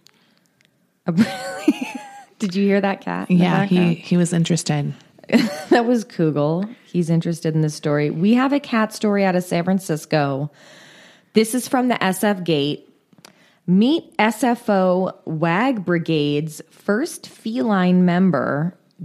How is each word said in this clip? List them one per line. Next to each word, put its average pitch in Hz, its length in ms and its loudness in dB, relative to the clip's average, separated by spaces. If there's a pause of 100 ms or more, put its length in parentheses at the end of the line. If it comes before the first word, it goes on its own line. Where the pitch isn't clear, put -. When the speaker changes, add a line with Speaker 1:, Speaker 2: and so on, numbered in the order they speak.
(1080)
Speaker 1:
A 175 60 -2
<laughs> - 0 -
really, - 760 0 (500)
did 185 160 -4
you 202 100 0
hear 196 160 2
that 196 220 -4
cat 180 280 -6
in 180 60 6
the 175 80 6
Speaker 2:
Yeah, 175 220 2
he, 185 100 2
Speaker 1:
background? 170 220 2
Speaker 2:
he - 180 -2
was 175 160 0
interested. 151 640 -2 (340)
Speaker 1:
<laughs> - 60 0 (340)
That 247 160 4
was 233 220 0
Kugel. 160 680 -2 (120)
He's 175 240 -2
interested 165 440 0
in 156 60 2
this 151 140 0
story. 147 340 0
We 180 260 2
have 262 200 2
a 285 40 0
cat 220 360 -2
story 202 280 0
out 190 140 2
of 180 80 0
San 170 200 -2
Francisco. 151 880 -2 (840)
This 220 200 2
is 247 140 -4
from 254 200 0
the 233 140 -2
S 190 220 -2
F 202 180 0
Gate. 147 460 -2 (800)
Meet 226 520 2
S 220 240 0
F 240 260 0
O 185 440 2 (140)
Wag 175 580 -2
Brigade's 156 760 -2 (100)
first - 580 -6
feline 196 760 2
member, 170 720 0 (280)